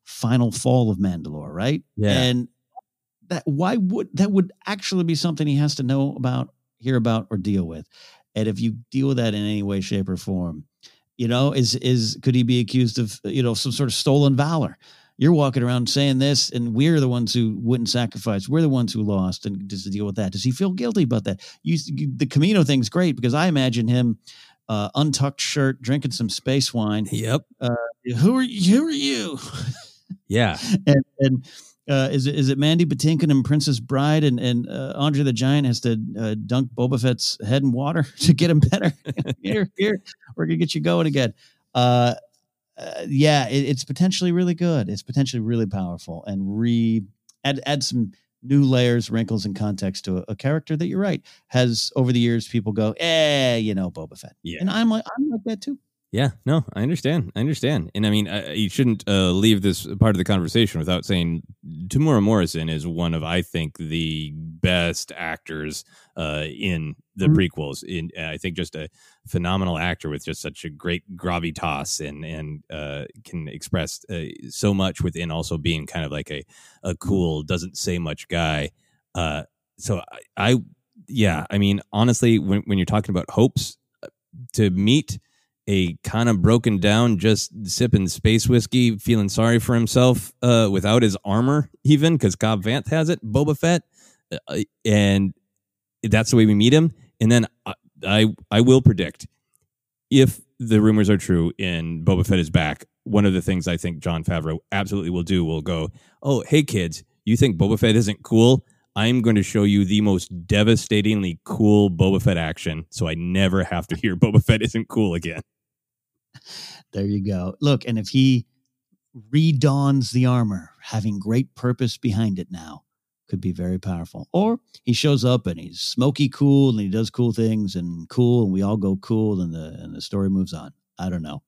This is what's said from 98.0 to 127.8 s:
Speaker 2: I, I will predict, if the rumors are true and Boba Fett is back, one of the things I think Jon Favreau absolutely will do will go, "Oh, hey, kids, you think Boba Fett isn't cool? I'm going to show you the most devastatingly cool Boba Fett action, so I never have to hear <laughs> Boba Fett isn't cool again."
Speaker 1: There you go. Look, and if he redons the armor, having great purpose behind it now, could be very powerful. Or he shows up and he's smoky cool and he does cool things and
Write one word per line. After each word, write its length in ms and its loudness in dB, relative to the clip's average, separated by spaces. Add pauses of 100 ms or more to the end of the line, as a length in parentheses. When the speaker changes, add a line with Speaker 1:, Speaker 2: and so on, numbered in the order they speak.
Speaker 2:
I, 200 4 (240)
I 120 4
will 200 8
predict, 460 2 (840)
if 300 4 (180)
the 220 4
rumors 300 4
are 80 6
true 420 0
and 460 -4
Boba 200 2
Fett 140 2
is 100 -2
back, 360 -2 (180)
one 220 2
of 80 4
the 80 0
things 260 -2
I 80 -2
think 240 -6
Jon 240 -4
Favreau 360 -4 (120)
absolutely 380 -4
will 140 -2
do 200 0
will 180 -2
go, 280 -6 (340)
"Oh, 240 0
hey, 160 4
kids, 400 -4 (220)
you 100 4
think 220 2
Boba 200 2
Fett 200 4
isn't 260 0
cool? 420 6 (300)
I'm 260 2
going 140 4
to 80 4
show 200 0
you 200 4
the 160 2
most 480 -2
devastatingly 960 2
cool 480 4
Boba 300 2
Fett 160 2
action, 520 -6
so 160 -4
I 100 -4
never 500 0
have 220 -6
to 100 -4
hear 180 0
<laughs> 80 4
Boba 180 4
Fett 200 2
isn't 260 -4
cool 260 0
again." 280 -6 (1500)
Speaker 1:
There 120 -4
you 200 -2
go. 360 -4
Look, 260 0
and 100 -2
if 120 -6
he 360 4 (840)
redons 800 2
the 140 2
armor, 460 0 (100)
having 380 -4
great 360 -2
purpose 420 -2
behind 420 -2
it 120 -10
now, 320 -16 (440)
could 140 -6
be 100 -4
very 260 -4
powerful. 540 -8
Or 280 0 (240)
he 100 0
shows 320 2
up 220 2
and 120 -6
he's 220 -14
smoky 480 0
cool 400 4
and 100 0
he 100 -2
does 200 0
cool 240 0
things 420 0
and 340 -8